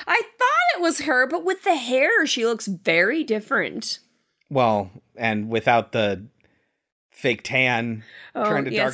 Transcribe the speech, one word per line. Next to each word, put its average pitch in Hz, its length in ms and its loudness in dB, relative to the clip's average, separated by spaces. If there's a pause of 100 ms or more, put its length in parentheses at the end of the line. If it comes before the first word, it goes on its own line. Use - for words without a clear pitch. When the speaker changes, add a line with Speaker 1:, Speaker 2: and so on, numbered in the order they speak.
Speaker 1:
I 440 140 2 (180)
thought 622 400 2
it 349 40 -4
was 330 200 0
her, 262 240 2
but 330 180 -4
with 370 200 -2
the 370 120 4
hair, 269 500 2
she 233 180 -2
looks 226 220 0
very 254 580 0
different. 214 760 -4 (520)
Speaker 2:
Well, 110 400 2 (260)
and 110 320 -2
without 113 440 2
the 101 320 -2 (880)
fake 120 320 -4
tan 120 640 0 (300)
Speaker 1:
Oh, - 100 -2
Speaker 2:
trying 151 220 0
to 131 60 -6
Speaker 1:
yes, - 220 0